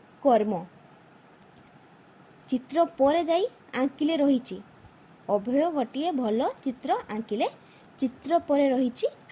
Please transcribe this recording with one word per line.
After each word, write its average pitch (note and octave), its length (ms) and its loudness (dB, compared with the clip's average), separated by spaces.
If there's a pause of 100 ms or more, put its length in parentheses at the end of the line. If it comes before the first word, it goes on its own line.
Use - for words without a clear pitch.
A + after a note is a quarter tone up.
(240)
କର୍ମ। G#3+ 300 4 (2000)
ଚିତ୍ର C4 280 -4 (200)
ପରେ C#4+ 260 4
ଯାଇ E4 220 0 (300)
ଆଙ୍କିଲେ C#4+ 400 0
ରହିଛି। C#4 420 0 (720)
ଅଭୟ G#3 320 0 (100)
ଗୋଟିଏ C#4+ 400 -4
ଭଲ A#3 280 -2 (240)
ଚିତ୍ର C4 280 -4 (180)
ଆଙ୍କିଲେ, A3 380 -4 (520)
ଚିତ୍ର C4+ 380 -4
ପରେ C#4+ 320 2
ରହିଛି B3+ 380 0 (240)